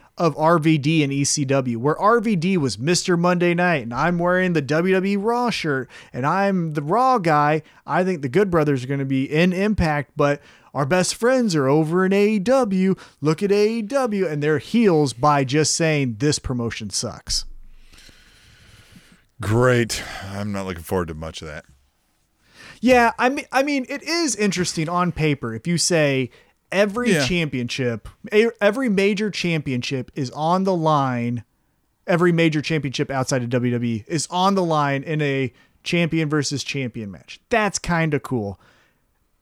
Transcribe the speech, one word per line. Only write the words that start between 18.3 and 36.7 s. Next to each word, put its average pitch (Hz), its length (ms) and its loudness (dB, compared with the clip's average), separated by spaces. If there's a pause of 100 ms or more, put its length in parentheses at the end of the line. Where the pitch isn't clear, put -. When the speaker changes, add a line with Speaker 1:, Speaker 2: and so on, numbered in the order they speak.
Speaker 2:
Great. 120 600 2 (280)
I'm 101 220 -6
not 98 140 -4
looking 90 180 -8
forward 90 240 -2
to 80 60 -8
much 80 280 -12
of 82 60 -12
that. 78 160 -14 (1160)
Speaker 1:
Yeah, 240 380 4
I 233 100 2
mean, 285 240 -4
I 262 100 2
mean, 277 260 -2
it 277 140 -8
is 320 340 -2
interesting 180 520 -2
on 175 240 0
paper 143 420 -2
if 110 120 -8
you 170 120 0
say 143 520 0 (400)
every 214 420 0
Speaker 2:
Yeah. 147 120 2
Speaker 1:
championship, 127 840 -4 (240)
a-, 220 180 4 (100)
every 226 280 2
major 202 420 0
championship 139 840 -4
is 131 180 -4
on 170 320 0
the 190 100 2
line. 127 720 0 (640)
Every 175 260 2
major 165 280 2
championship 143 500 -4
outside 135 320 -2
of 120 80 -6
W 123 220 0
W 120 240 -2
E 107 120 -6
is 165 220 -4
on 185 260 2
the 185 80 2
line 143 400 0
in 156 180 -4
a 135 300 -2 (320)
champion 165 440 0
versus 143 360 -2
champion 120 460 -8